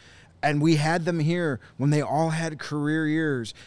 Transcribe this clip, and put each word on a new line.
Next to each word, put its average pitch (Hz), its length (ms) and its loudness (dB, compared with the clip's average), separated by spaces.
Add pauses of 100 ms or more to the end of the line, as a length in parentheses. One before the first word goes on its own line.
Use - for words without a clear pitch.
(440)
and 147 180 2
we 160 160 4
had 160 280 0
them 170 140 0
here 160 400 0 (180)
when 143 140 2
they 151 100 4
all 151 300 0
had 160 260 -4
career 151 500 -2
years, 151 460 -2 (140)